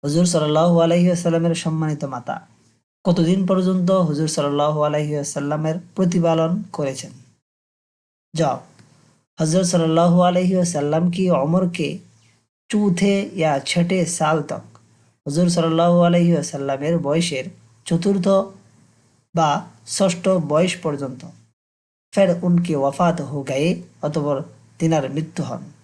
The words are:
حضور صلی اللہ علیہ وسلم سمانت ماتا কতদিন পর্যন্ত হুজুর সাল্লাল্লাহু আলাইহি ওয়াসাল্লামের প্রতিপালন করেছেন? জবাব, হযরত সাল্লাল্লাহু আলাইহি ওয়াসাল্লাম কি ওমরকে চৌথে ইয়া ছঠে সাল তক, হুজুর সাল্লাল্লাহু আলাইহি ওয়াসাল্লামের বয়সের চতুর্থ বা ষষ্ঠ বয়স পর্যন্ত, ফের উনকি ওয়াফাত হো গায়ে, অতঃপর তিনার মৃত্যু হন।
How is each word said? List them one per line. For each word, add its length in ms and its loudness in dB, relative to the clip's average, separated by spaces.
حضور 200 2
صلی 180 0
اللہ 400 2
علیہ 280 4
وسلم 420 0
سمانت 500 -4
ماتا 340 -8
কতদিন 420 2
পর্যন্ত 400 2
হুজুর 280 -2
সাল্লাল্লাহু 520 0
আলাইহি 300 -2
ওয়াসাল্লামের 580 -4
প্রতিপালন 560 2
করেছেন? 360 -6
জবাব, 220 0
হযরত 320 2
সাল্লাল্লাহু 460 4
আলাইহি 280 2
ওয়াসাল্লাম 460 0
কি 100 -2
ওমরকে 440 0
চৌথে 420 2
ইয়া 140 2
ছঠে 300 0
সাল 200 0
তক, 160 -10
হুজুর 300 0
সাল্লাল্লাহু 420 2
আলাইহি 280 4
ওয়াসাল্লামের 600 -4
বয়সের 400 -2
চতুর্থ 400 0
বা 120 2
ষষ্ঠ 300 -2
বয়স 220 2
পর্যন্ত, 380 -6
ফের 160 4
উনকি 340 2
ওয়াফাত 360 0
হো 80 -8
গায়ে, 200 0
অতঃপর 320 -2
তিনার 260 0
মৃত্যু 320 -6
হন। 140 -10